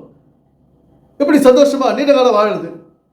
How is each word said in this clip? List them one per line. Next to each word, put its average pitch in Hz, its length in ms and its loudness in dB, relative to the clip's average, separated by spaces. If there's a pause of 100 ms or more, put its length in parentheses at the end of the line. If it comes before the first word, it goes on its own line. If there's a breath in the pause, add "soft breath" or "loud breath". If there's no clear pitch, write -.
(1200)
எப்படி 285 180 0 (100)
சந்தோஷமா 262 480 2
நீண்ட 277 220 0
காலம் 247 200 0
வாழுறது, 185 300 -4 (440)